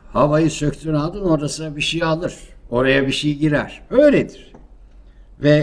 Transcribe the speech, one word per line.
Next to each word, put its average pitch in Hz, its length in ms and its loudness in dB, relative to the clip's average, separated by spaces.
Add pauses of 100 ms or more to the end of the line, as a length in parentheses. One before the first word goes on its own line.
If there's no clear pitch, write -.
(140)
havayı 151 380 2
söktün 151 420 -4
aldın, 175 320 -4
orasına 151 500 -2
bir 151 60 -10
şey 165 220 -4
alır, 165 320 -4 (340)
oraya 135 380 0
bir 135 40 -2
şey 147 240 -2
girer. 143 540 -2
Öyledir. 247 640 2 (920)
Ve, 147 80 4 (120)